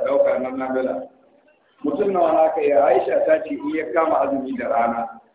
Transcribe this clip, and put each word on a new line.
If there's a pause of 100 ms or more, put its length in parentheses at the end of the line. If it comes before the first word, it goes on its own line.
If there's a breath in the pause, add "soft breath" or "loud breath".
ɗauka
na
nafila, (760)
mutum
nawa
na
ka
yi?
Aisha
ta
ce
in
ya
kama
azumi
da
rana, (140)